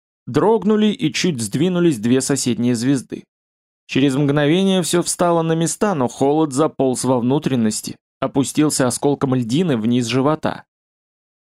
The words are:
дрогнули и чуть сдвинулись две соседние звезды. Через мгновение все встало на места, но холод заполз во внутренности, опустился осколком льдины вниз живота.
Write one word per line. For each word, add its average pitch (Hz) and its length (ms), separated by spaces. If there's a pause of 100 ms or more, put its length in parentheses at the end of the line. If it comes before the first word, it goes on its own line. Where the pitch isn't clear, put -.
(260)
дрогнули 208 600
и 156 260
чуть 165 260
сдвинулись 147 600
две 120 220
соседние 123 540
звезды. 123 500 (600)
Через 131 280
мгновение 151 680
все 170 220
встало 170 400
на 165 100
места, 165 400
но 131 140
холод 147 440
заполз 131 520
во 127 160
внутренности, 123 800 (220)
опустился 139 680
осколком 135 480
льдины 131 420
вниз 117 300
живота. 135 580 (880)